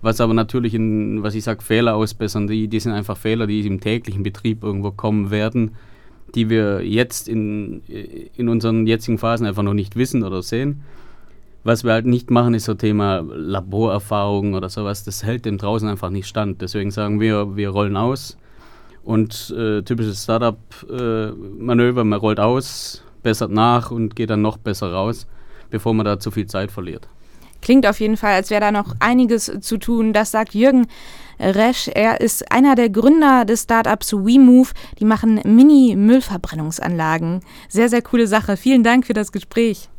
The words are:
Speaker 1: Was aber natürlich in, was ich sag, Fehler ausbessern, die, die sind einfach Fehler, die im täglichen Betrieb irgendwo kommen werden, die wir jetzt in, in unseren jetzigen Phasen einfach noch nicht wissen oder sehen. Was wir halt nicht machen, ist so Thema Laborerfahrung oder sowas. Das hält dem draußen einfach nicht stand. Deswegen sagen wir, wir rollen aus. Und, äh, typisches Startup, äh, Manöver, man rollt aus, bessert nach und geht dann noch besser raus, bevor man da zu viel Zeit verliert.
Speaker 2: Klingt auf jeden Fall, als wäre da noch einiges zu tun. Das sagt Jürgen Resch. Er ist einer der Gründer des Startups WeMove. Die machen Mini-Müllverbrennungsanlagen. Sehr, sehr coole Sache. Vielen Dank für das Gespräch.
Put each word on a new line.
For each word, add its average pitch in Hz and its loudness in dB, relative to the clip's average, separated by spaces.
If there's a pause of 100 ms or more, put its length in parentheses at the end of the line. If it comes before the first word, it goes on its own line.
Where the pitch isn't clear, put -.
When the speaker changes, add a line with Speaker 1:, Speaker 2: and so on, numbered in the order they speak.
Speaker 1:
Was 110 0
aber 113 2
natürlich 113 -2
in, 107 -2
was 104 -4
ich 110 -6
sag, 110 -6
Fehler 113 2
ausbessern, 107 -2
die, 107 -2
die 110 -2
sind 113 -4
einfach 101 -6
Fehler, 113 -2
die 104 -2
im 98 -2
täglichen 107 -4
Betrieb 107 -4
irgendwo 101 -4
kommen 101 -2
werden, 110 -2 (580)
die 113 0
wir 101 0
jetzt 110 -2
in, 107 -6 (540)
in 120 -2
unseren 113 0
jetzigen 110 0
Phasen 117 -2
einfach 101 -4
noch 101 0
nicht 104 -4
wissen 127 -2
oder 92 -6
sehen. 143 -4 (840)
Was 113 2
wir 117 0
halt 113 0
nicht 123 0
machen, 120 2
ist 107 -4
so 110 -2
Thema 101 -2
Laborerfahrung 98 -2
oder 92 -6
sowas. 101 -8
Das - -10
hält 117 -4
dem 104 -4
draußen 107 -2
einfach 98 -6
nicht 95 -6
stand. 101 -4
Deswegen 98 -4
sagen 104 -2
wir, 104 0
wir 101 -4
rollen 101 -2
aus. 127 -4 (640)
Und, 110 -2
äh, 107 -2
typisches 107 -4
Startup, 113 -2 (300)
äh, 113 -4
Manöver, 120 0
man 104 0
rollt 107 0
aus, 123 -2 (200)
bessert 110 -2
nach 113 2
und 113 -4
geht 110 -4
dann 104 0
noch 107 -2
besser 98 -6
raus, 101 -4 (440)
bevor 113 -2
man 110 0
da 101 -2
zu 107 -6
viel 101 -4
Zeit 101 -6
verliert. 87 -12 (540)
Speaker 2:
Klingt 254 6
auf 202 2
jeden 214 0
Fall, 208 0
als 196 0
wäre 208 2
da 208 2
noch 208 -2
einiges 233 2 (100)
zu 220 -6
tun. 220 0
Das 208 2
sagt 220 -4
Jürgen 247 6 (540)
Resch. 214 2
Er 220 0
ist - -2
einer 262 6
der 233 4
Gründer 262 6
des 226 0
Startups 226 0
WeMove. 247 8 (280)
Die 208 -2
machen 220 2
Mini-Müllverbrennungsanlagen. 185 4 (280)
Sehr, 226 2
sehr 233 2
coole 233 2
Sache. 202 0
Vielen 254 4
Dank 247 4
für 233 -2
das 214 -4
Gespräch. 226 -4 (100)